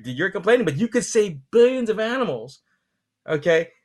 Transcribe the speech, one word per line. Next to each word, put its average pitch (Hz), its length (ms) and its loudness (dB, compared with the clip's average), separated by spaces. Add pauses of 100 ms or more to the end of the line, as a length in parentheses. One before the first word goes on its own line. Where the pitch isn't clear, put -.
you're 127 260 -4
complaining, 208 360 2
but 139 120 0
you 233 100 0
could 240 180 -2
save 196 340 -2 (120)
billions 240 380 4
of 208 100 -4
animals, 220 600 -6 (680)
okay? 160 420 0 (160)